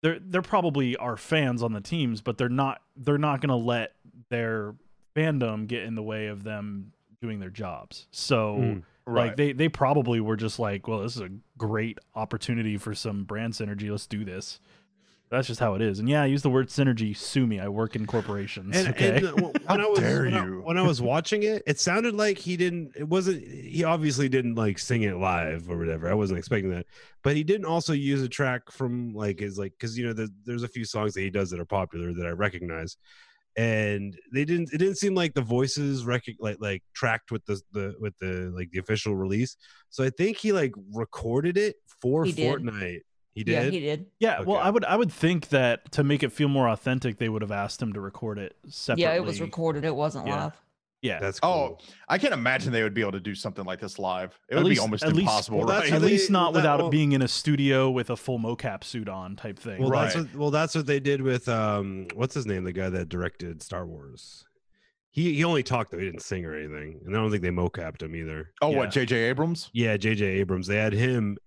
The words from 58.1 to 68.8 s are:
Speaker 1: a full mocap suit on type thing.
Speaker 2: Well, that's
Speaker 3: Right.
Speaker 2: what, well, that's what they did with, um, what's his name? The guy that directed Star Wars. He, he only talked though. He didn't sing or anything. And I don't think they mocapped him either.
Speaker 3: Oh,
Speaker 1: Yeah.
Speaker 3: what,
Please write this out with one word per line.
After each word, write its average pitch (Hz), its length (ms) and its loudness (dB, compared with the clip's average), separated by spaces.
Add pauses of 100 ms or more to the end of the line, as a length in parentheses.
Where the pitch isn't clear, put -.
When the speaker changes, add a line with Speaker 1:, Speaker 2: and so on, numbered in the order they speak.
Speaker 1:
a 120 40 -2
full 123 220 -4
mocap 113 460 -4
suit 110 260 -8
on 95 260 -10
type 104 220 -12
thing. 113 240 -6
Speaker 2:
Well, 135 80 4
that's - 260 4
Speaker 3:
Right. 165 100 -2
Speaker 2:
what, 127 100 -14
well, 147 160 0
that's 156 240 2
what 156 100 0
they 143 140 2
did 139 240 2
with, 127 260 0
um, 104 640 0
what's 123 220 -2
his 131 100 -4
name? 92 200 -2
The 92 60 -4
guy 92 200 -2
that 90 180 -4
directed 87 540 -6
Star 90 240 -8
Wars. 69 580 -18 (640)
He, 165 240 0
he 143 100 2
only 165 200 2
talked 120 260 0
though. 87 80 -8
He 92 80 -4
didn't 85 160 -8
sing 90 240 -6
or 78 100 -8
anything. 76 480 -10
And 92 140 -2
I - 20 4
don't 110 120 2
think 104 100 0
they 90 80 0
mocapped 87 540 -2
him 80 120 -8
either. 78 360 -8 (100)
Speaker 3:
Oh, 147 80 4
Speaker 1:
Yeah. 147 80 2
Speaker 3:
what, 113 140 0